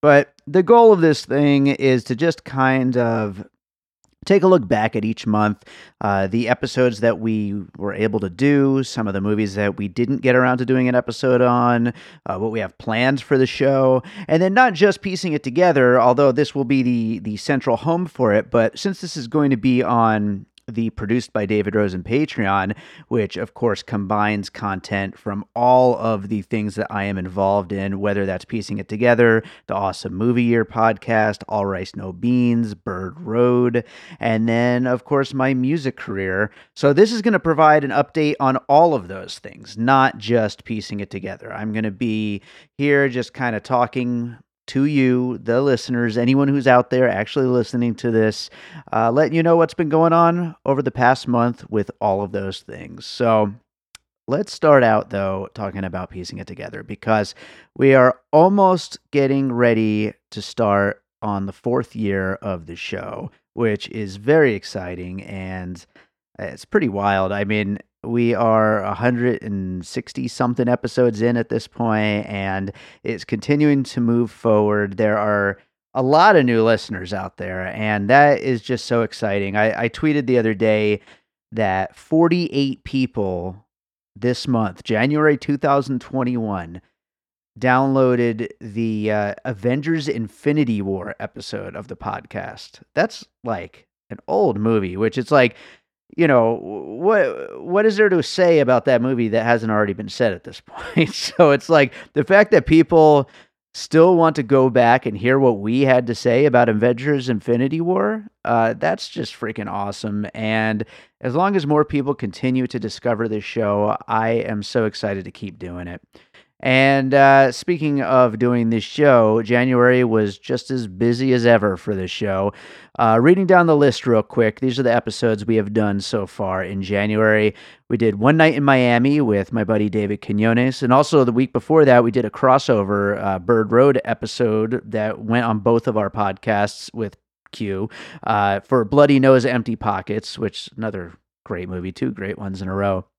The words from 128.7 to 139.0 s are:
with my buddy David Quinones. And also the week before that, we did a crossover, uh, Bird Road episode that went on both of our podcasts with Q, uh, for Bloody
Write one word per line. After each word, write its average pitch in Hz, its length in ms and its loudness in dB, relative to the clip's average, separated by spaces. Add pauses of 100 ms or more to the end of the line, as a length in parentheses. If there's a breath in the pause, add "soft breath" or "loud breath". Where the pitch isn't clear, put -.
with 104 320 0
my 113 100 -2
buddy 107 240 0
David 104 340 -4
Quinones. 117 600 0
And 123 80 2
also 143 320 4
the 120 80 0
week 123 220 0
before 156 320 4
that, 123 180 8
we 113 80 0
did 117 140 0
a 107 40 -4
crossover, 101 920 0
uh, 95 160 -2
Bird 107 320 0
Road 127 320 4
episode 113 800 -4 (100)
that 107 300 -4
went 113 240 0
on 113 140 0
both 117 280 2
of 113 80 -2
our 101 140 -2
podcasts 101 840 -4
with 110 220 -8 (380)
Q, 101 360 -6 (380 loud breath)
uh, 101 320 0
for 123 240 0
Bloody 139 380 4